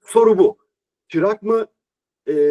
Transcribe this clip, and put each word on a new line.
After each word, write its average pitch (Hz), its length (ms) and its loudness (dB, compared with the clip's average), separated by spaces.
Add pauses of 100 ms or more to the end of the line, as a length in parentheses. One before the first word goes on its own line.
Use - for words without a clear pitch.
soru 220 360 2
bu. 156 200 2 (500)
Çırak 196 360 -4
mı, 220 240 -4 (600)
e, 147 80 -4 (160)